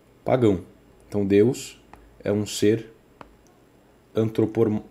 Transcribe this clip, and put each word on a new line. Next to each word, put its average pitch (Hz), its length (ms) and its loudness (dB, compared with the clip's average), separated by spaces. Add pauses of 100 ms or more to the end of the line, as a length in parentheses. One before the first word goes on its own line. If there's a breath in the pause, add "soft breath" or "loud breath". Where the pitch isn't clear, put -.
(240)
pagão. 110 400 2 (420)
Então, 104 180 -4
Deus 104 560 2 (400)
é 101 100 -4
um 104 140 -2
ser 107 460 -2 (1200)
antropor-, 110 760 0